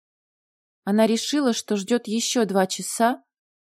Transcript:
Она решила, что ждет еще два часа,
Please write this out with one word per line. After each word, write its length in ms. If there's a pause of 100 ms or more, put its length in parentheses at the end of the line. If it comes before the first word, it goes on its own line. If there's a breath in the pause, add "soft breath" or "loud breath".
(840)
Она 240
решила, 460
что 240
ждет 320
еще 360
два 220
часа, 560 (520)